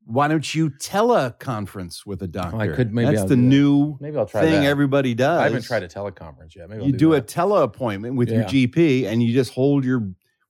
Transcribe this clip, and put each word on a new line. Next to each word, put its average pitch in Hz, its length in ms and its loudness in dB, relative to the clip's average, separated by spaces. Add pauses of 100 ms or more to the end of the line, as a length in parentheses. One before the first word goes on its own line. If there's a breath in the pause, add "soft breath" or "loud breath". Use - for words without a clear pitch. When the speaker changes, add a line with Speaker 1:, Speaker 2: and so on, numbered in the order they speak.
Speaker 1:
Why 135 220 0
don't 156 260 -2
you 156 160 0
teleconference 123 1400 -4
with 98 160 -10
a 98 60 -8
doctor? 90 300 -8
Speaker 2:
Oh, - 20 -4
I 104 100 -2
could, 107 240 -2
maybe 120 180 0
Speaker 1:
That's 214 100 2
Speaker 2:
I'll 190 60 -2
Speaker 1:
the 139 80 4
Speaker 2:
do 123 60 4
that. 127 60 4
Speaker 1:
new 143 520 4
Speaker 2:
Maybe 151 180 -8
I'll 107 80 0
try 107 160 -2
Speaker 1:
thing 156 200 4
Speaker 2:
that. 143 40 2
Speaker 1:
everybody 139 480 2
does. 143 260 2
Speaker 2:
I 143 60 2
haven't 117 180 -2
tried 110 200 -2
a 87 40 -12
teleconference 82 680 -14
yet. 95 140 -18
Maybe 107 120 -10
I'll 135 60 -2
Speaker 1:
You 143 60 2
Speaker 2:
do 120 40 -2
Speaker 1:
do 160 140 4
Speaker 2:
that. 139 240 0
Speaker 1:
a 170 40 -4
teleappointment 127 760 -2
with 120 140 0
your 113 120 2
Speaker 2:
Yeah. 107 60 -2
Speaker 1:
G 127 200 2
P 131 400 2
and 117 160 0
you 117 100 0
just 127 200 0
hold 139 320 2
your 123 240 -2 (400)